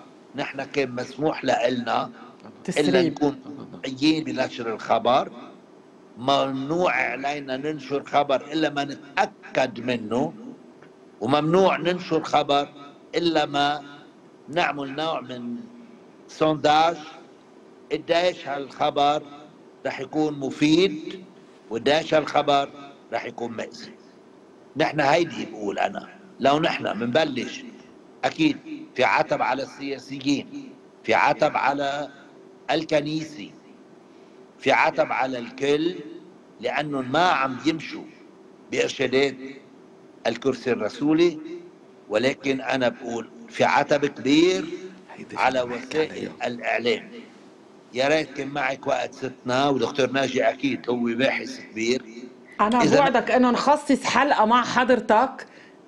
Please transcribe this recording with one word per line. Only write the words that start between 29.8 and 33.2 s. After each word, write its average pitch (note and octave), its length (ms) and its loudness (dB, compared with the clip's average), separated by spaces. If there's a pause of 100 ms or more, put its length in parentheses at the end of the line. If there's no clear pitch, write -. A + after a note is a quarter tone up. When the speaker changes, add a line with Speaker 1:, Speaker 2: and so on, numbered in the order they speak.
Speaker 1:
في A2 100 2
عتب C#3 440 4
على C#3+ 520 -2 (640)
الكنيسة، D3+ 800 -2 (1080)